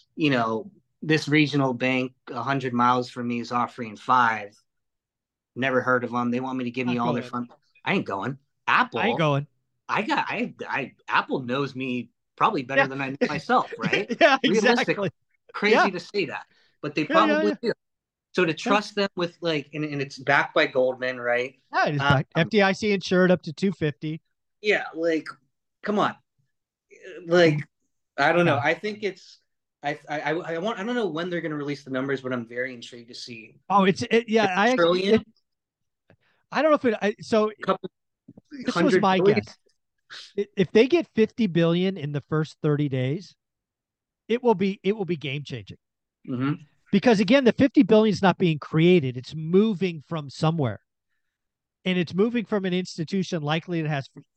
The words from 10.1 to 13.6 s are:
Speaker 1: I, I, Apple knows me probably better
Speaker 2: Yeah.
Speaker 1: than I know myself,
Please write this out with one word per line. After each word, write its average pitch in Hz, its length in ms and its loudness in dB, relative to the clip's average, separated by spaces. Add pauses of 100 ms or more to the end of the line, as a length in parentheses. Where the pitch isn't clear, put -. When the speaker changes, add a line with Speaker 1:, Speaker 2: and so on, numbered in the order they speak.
Speaker 1:
I, 185 260 -6 (140)
I, 117 240 -6 (160)
Apple 151 320 -2
knows 135 340 -4
me 127 360 -8 (260)
probably 160 280 0
better 135 180 2
Speaker 2:
Yeah. - 60 0
Speaker 1:
than 135 120 -8
I 135 100 -6
know 135 60 -10 (120)
myself, - 460 -2